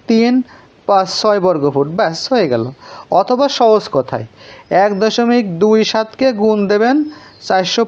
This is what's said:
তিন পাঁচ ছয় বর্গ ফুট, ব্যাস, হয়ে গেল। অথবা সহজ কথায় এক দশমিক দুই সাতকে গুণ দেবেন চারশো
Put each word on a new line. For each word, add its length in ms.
তিন 260
পাঁচ 180
ছয় 240
বর্গ 180
ফুট, 140
ব্যাস, 200
হয়ে 200
গেল। 120
অথবা 240
সহজ 240
কথায় 300
এক 80
দশমিক 420
দুই 160
সাতকে 360
গুণ 180
দেবেন 240
চারশো 400